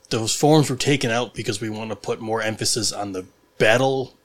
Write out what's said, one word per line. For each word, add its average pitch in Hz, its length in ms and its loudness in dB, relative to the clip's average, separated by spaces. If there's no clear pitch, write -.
those 113 240 -2
forms 151 360 4
were 131 60 -4
taken 135 360 0
out 117 220 -2
because 110 280 -6
we 113 80 -6
want 110 200 -8
to 104 60 -8
put 120 260 -8
more 110 200 -4
emphasis 110 500 -2
on 101 200 -6
the 92 140 -8
battle 127 680 2